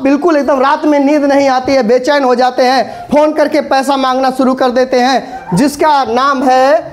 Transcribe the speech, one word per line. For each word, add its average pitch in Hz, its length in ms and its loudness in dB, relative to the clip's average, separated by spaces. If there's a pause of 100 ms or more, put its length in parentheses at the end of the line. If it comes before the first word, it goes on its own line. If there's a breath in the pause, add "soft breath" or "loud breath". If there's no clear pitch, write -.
बिल्कुल 294 340 2
एकदम 277 240 0
रात 294 240 0
में 294 160 2
नींद 285 240 2
नहीं 277 240 2
आती 254 240 0
है, 269 100 2
बेचैन 254 420 0
हो 254 100 2
जाते 247 280 0
हैं, 254 480 -2
फ़ोन 302 220 2
करके 302 300 0
पैसा 269 360 -2
मांगना 262 340 0
शुरू 262 220 0
कर 254 180 0
देते 254 280 0
हैं, 247 560 -4
जिसका 294 500 0
नाम 254 360 -2
है 262 360 2 (140)